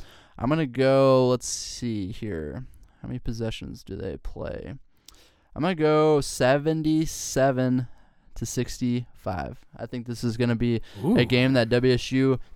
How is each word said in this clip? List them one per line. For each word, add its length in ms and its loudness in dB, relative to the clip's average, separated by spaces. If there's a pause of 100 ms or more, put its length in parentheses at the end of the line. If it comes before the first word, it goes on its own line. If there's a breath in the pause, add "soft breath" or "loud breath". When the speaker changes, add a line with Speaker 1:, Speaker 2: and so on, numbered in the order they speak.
(400 soft breath)
Speaker 1:
I'm 100 -2
gonna 160 2
go, 640 4
let's 180 0
see 640 -6
here. 540 -8 (380)
How 40 -12
many 120 -8
possessions 640 -8
do 120 -12
they 220 -8
play? 560 -10 (800 soft breath)
I'm 80 -6
gonna 140 0
go 440 4
seventy-seven 1700 0 (440)
to 120 -8
sixty-five. 1160 -6 (180)
I 80 -10
think 220 -10
this 160 -8
is 140 -2
gonna 180 2
be 260 0 (240 loud breath)
Speaker 2:
Ooh. 100 4
Speaker 1:
a 100 6
game 280 4
that 160 4
W 240 4
S 180 -2
U 280 2 (160)